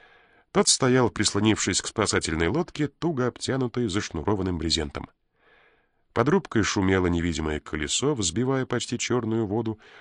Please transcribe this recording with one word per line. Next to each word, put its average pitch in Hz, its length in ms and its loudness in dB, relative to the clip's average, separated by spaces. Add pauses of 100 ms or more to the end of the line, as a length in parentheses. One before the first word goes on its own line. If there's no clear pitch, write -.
(520)
Тот 202 180 4
стоял, 127 400 4
прислонившись 104 720 2
к - 60 -6
спасательной 87 600 0
лодке, 147 400 -2
туго 139 400 -2
обтянутой 123 640 -2
зашнурованным 92 680 -2
брезентом. 78 520 -4 (1080)
Под 120 120 4
рубкой 156 340 2
шумело 95 440 2
невидимое 80 520 -2
колесо, 80 560 -2
взбивая 123 500 -2
почти 123 320 -4
черную 113 480 -2
воду, 110 340 -2 (220)